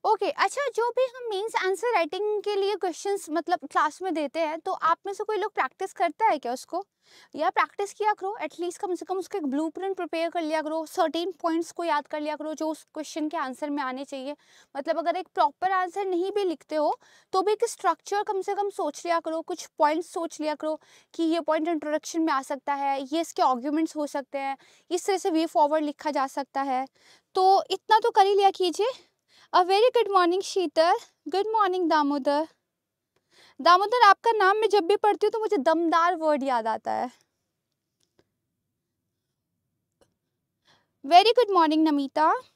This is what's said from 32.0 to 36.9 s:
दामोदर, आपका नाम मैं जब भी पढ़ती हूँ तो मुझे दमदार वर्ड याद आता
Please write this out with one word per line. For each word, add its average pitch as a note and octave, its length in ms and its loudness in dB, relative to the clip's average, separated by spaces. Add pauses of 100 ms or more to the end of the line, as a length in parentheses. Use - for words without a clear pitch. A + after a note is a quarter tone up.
दामोदर, G4 420 6
आपका G#4 300 6
नाम G4+ 240 4
मैं A4 120 0
जब G4 160 4
भी G4 120 2
पढ़ती G#4 300 2
हूँ G#4+ 60 0
तो A4+ 60 -4
मुझे G#4+ 180 0
दमदार E4 600 2
वर्ड D4+ 260 0
याद B3 240 -2
आता A3 260 -4